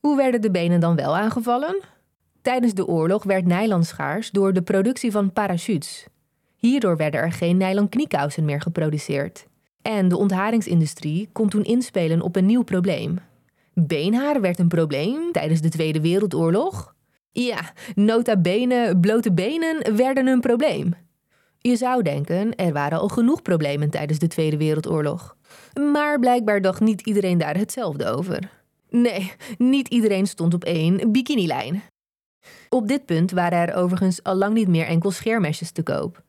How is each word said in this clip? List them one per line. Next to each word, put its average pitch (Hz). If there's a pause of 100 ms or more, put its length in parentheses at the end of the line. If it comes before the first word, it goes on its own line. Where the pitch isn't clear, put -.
Hoe 294
werden 254
de 214
benen 175
dan 170
wel 147
aangevallen? 240 (600)
Tijdens 240
de 185
oorlog 170
werd 190
nylon 180
schaars 160
door 196
de 185
productie 214
van 202
parachutes. 185 (500)
Hierdoor 226
werden 151
er 165
geen 175
nylon 190
kniekousen 160
meer 147
geproduceerd. 151 (360)
En 202
de 175
ontharingsindustrie 185
kon 220
toen 208
inspelen 175
op 175
een 190
nieuw 233
probleem. 175 (560)
Beenhaar 202
werd 180
een 175
probleem 170
tijdens 156
de 160
Tweede 156
Wereldoorlog? 180 (360)
Ja, 233 (220)
nota 226
bene, 220
blote 220
benen 277
werden 262
een 254
probleem. 214 (680)
Je 240
zou 247
denken, 170
er 175
waren 147
al 202
genoeg 247
problemen 151
tijdens 151
de 170
Tweede 156
Wereldoorlog. 151 (560)
Maar 294
blijkbaar 240
dacht 190
niet 214
iedereen 196
daar 151
hetzelfde 190
over. 175 (400)
Nee, 208 (260)
niet 254
iedereen 202
stond 170
op 175
één 175
bikinilijn. 190 (880)
Op 233
dit 269
punt 170
waren 175
er 170
overigens 180
al 190
lang 196
niet 220
meer 165
enkel 165
scheermesjes 175
te -
koop. -